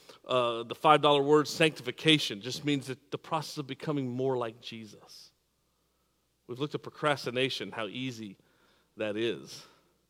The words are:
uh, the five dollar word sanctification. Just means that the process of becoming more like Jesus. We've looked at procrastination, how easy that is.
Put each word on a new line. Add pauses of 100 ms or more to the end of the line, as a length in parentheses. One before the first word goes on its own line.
(260)
uh,
the
five
dollar
word
sanctification.
Just
means
that
the
process
of
becoming
more
like
Jesus. (1160)
We've
looked
at
procrastination,
how
easy (600)
that
is. (480)